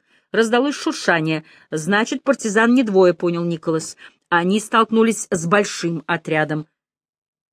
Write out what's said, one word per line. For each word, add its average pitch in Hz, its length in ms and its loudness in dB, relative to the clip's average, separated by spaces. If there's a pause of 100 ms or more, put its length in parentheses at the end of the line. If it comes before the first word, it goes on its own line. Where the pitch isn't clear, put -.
(320)
раздалось 233 420 0
шуршание. 160 720 -2 (260)
Значит, 202 520 -2
партизан 226 520 2
не 262 80 4
двое, 190 320 4
понял 170 300 -4
Николас. 160 520 -6 (320)
Они 180 320 2
столкнулись 226 680 0
с 170 160 -4
большим 170 600 -2
отрядом. 156 600 -4 (880)